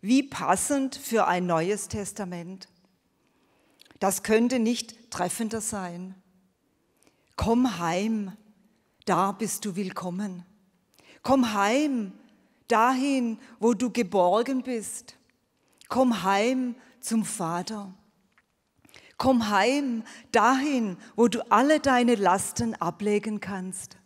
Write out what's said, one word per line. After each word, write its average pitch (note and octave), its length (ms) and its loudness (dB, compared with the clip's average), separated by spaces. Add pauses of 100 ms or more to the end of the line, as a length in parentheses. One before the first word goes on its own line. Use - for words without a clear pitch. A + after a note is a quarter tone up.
Wie B3+ 200 4
passend C4 720 -2
für - 320 0
ein F3+ 200 0
neues F3 420 -2
Testament. F#3 800 -10 (1300)
Das F#3+ 240 -2
könnte A#3 380 2
nicht - 500 -4
treffender G#3+ 500 -4
sein. F#3 540 -10 (1200)
"Komm A#3 440 0
heim, F#3+ 580 -2 (680)
da F#3+ 260 2
bist G3+ 320 -6
du G3+ 100 -6
willkommen. F#3 720 -8 (760)
Komm B3 320 2
heim, A3+ 580 0 (560)
dahin, B3 680 2 (200)
wo A3+ 140 4
du A#3+ 180 0
geborgen G#3 720 2
bist. - 540 -8 (720)
Komm A#3 340 2
heim A#3 540 2 (240)
zum A3 240 0
Vater. F#3 680 -6 (1200)
Komm B3 320 2
heim, A#3 560 2 (260)
dahin, A#3+ 680 2 (180)
wo A#3 100 6
du A3+ 140 0 (100)
alle C#4+ 300 6
deine B3 340 4
Lasten G3 600 0
ablegen G#3 680 -2
kannst. F#3 640 -10